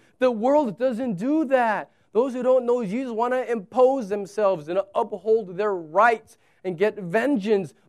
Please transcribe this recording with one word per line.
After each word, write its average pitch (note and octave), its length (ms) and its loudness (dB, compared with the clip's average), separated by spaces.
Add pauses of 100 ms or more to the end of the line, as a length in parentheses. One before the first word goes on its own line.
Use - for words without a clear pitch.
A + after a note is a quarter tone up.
(180)
The B3+ 120 2
world B3 480 0
doesn't B3 360 -2
do C4+ 320 -2
that. A3+ 440 0 (220)
Those A#3+ 220 0
who B3+ 80 -6
don't B3+ 220 2
know A#3+ 200 0
Jesus A#3 280 -6
want A#3+ 220 -2
to B3 160 -4
impose A#3+ 580 2
themselves G3 600 -2
and F3+ 120 -2 (140)
uphold G#3+ 600 -2
their G#3 180 -2
rights F#3+ 640 0 (260)
and F#3 120 -4
get G3 200 0
vengeance. G3+ 800 0 (140)